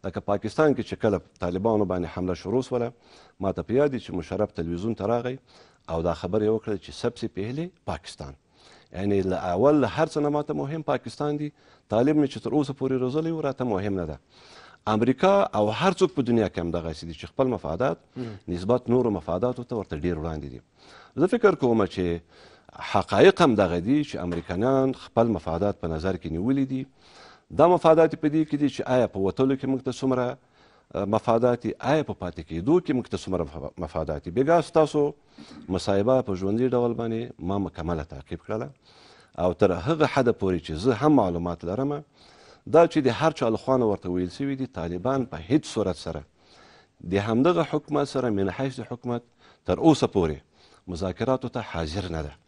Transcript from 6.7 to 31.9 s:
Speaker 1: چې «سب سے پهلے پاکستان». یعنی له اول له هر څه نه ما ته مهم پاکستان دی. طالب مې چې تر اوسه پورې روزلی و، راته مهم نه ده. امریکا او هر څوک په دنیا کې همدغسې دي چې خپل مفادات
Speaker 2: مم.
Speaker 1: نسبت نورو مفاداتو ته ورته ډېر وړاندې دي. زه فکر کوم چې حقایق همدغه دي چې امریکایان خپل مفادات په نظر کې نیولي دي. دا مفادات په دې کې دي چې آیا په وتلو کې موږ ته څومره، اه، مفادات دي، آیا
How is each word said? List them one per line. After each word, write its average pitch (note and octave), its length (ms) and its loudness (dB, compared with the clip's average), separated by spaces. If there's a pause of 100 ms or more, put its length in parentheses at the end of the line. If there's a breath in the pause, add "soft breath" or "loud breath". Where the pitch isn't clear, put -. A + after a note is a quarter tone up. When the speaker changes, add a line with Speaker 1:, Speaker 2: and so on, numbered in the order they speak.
Speaker 1:
چې - 60 -16 (120)
«سب A#2+ 160 -2
سے A2 100 -6
پهلے B2+ 400 -8 (240)
پاکستان». C#2+ 480 -12 (520 soft breath)
یعنی G2 300 0
له F#2 140 0 (160)
اول C#3 300 4
له A2+ 60 2 (100)
هر D#3+ 80 2
څه D#3 100 -10
نه D3 120 0
ما D3 200 -2
ته D3+ 60 -6
مهم D3+ 340 -6
پاکستان D3 500 -4
دی. D3 140 -8 (360 soft breath)
طالب C3 280 4
مې D3 160 4
چې - 120 -10
تر A2 80 -4
اوسه C#3 200 0
پورې C3+ 200 -4 (120)
روزلی D#3 260 -2
و، D#3+ 100 -6
راته C3+ 240 -4
مهم G2+ 360 -2
نه E2+ 100 -4
ده. D2 80 -10 (760 loud breath)
امریکا B2+ 400 4 (260)
او G#2 120 4
هر D#3+ 220 2
څوک F3+ 220 0
په C#3+ 140 -2
دنیا A2+ 200 4
کې - 100 -6
همدغسې E2 500 -4
دي E2 60 -12
چې - 180 -16
خپل C3+ 140 2
مفادات A#2 520 -2 (180)
Speaker 2:
مم. A#2+ 140 -10 (180)
Speaker 1:
نسبت G2 420 0
نورو A#2+ 260 4
مفاداتو G#2+ 480 -4
ته B2 120 -8
ورته F2+ 200 -6
ډېر D#2+ 220 -2
وړاندې D2+ 340 -8
دي. B1 80 -16 (560 loud breath)
زه D3 180 2
فکر G#3 200 4 (100)
کوم A2+ 220 4
چې F2 340 -4 (720 loud breath)
حقایق A2 500 6
همدغه G2 360 4 (100)
دي C#3+ 160 2
چې - 120 -10 (120)
امریکایان A#2 640 0 (120)
خپل A#2 320 2
مفادات G2+ 460 -2
په E2 140 -4
نظر F2+ 200 -2
کې - 100 -10 (100)
نیولي C3+ 360 0
دي. C3 140 -6 (760 loud breath)
دا E3 140 10
مفادات D#3+ 400 6
په D3+ 140 -2
دې D#3 200 2
کې D3 140 -2
دي C#3+ 120 2
چې - 80 -6 (140)
آیا A#2+ 100 4
په G2 200 -6
وتلو C3+ 300 2
کې C3+ 160 -8
موږ C3 160 -2
ته B2 120 -4
څومره، B2+ 260 0 (680 soft breath)
اه، G2+ 100 -2 (100)
مفادات A#2+ 480 2
دي، A2 160 -4
آیا D3 240 0